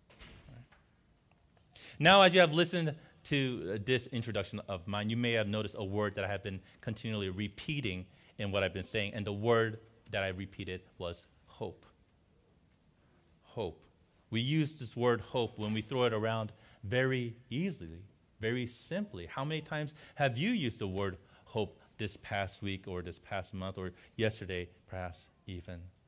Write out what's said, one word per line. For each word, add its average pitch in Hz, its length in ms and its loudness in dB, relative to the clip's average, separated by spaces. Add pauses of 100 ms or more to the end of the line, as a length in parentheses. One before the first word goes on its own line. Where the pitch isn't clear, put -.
(2000)
Now, 185 240 10
as 180 120 10
you 185 60 10
have 165 120 8
listened 165 420 2 (300)
to, 123 500 0
uh, 110 100 -2
this 123 240 2
introduction 104 600 -4
of 92 180 -6
mine, 104 220 -2
you 113 80 0
may 120 160 2
have 110 160 2
noticed 104 300 -2
a 107 60 -4
word 101 320 0
that 98 80 -2
I 95 40 -2
have 98 140 -4
been 95 180 -6 (200)
continually 110 480 -4
repeating 101 800 -4 (320)
in 101 120 -2
what 95 140 4
I've 87 100 0
been 95 80 -2
saying, 101 320 -2
and 101 120 -4
the 104 60 -2
word 110 460 4 (320)
that 101 120 0
I 98 60 2
repeated 92 540 -6 (160)
was 85 280 -6 (200)
hope. - 400 -12 (1600)
Hope. 92 420 -8 (460)
We 110 100 0
use 147 380 0
this 117 180 -10
word 120 240 4
hope 117 380 -2
when 107 140 -2
we 110 80 0
throw 123 240 0
it 117 80 4
around 110 400 0 (300)
very 123 540 0 (140)
easily, 110 520 -4 (380)
very 120 260 0
simply. 160 600 -6
How 135 180 -6
many 156 160 -2
times 151 340 -6 (220)
have 135 200 4
you 170 140 2
used 160 300 0
the 104 80 -2
word 95 280 -2 (280)
hope - 340 -2 (200)
this 104 180 -6
past - 460 -4
week 98 260 -4
or 90 120 -4
this 87 180 -10
past - 360 -8
month 95 240 -6
or 92 140 -4 (240)
yesterday, 95 520 -2 (200)
perhaps 90 400 -8 (180)
even? 90 340 -10 (280)